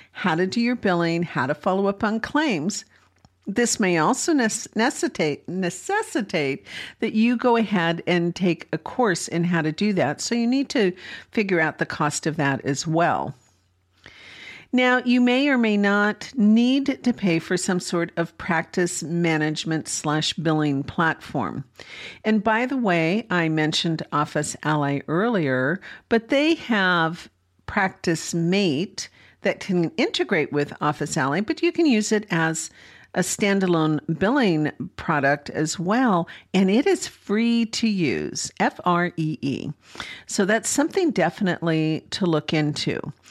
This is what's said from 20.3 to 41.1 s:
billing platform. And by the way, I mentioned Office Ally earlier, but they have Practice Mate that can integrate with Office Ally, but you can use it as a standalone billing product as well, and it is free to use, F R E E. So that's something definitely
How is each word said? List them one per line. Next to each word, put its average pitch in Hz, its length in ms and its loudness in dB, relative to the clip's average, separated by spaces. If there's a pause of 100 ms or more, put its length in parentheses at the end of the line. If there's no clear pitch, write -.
billing 151 500 0
platform. 143 800 -4 (600)
And 214 200 2
by 226 240 0
the 269 100 -4
way, 180 540 0
I 165 180 0
mentioned 156 640 0
Office 151 500 -2
Ally 143 460 0
earlier, 160 760 0 (260)
but 226 220 0
they 302 240 2
have 180 760 0 (380)
Practice 180 680 -2
Mate 170 760 0 (320)
that - 180 -2
can 175 380 0
integrate 247 560 0
with 143 180 0 (100)
Office 151 360 -2
Ally, 147 240 0
but 311 220 -4
you 339 80 2
can 330 160 2
use 214 240 2
it 208 180 0
as 160 400 -2 (460)
a 180 60 0
standalone 175 800 2 (200)
billing 190 520 2 (240)
product 147 540 0
as 156 300 -4
well, 196 500 2 (240)
and 190 160 4
it 240 160 4
is 392 220 0
free 233 580 0
to 226 220 -2
use, 131 720 -2
F 214 260 0
R 175 320 2
E 156 240 -2
E. 139 300 -4 (560)
So - 180 0
that's 220 240 0
something 330 400 0
definitely 160 1040 0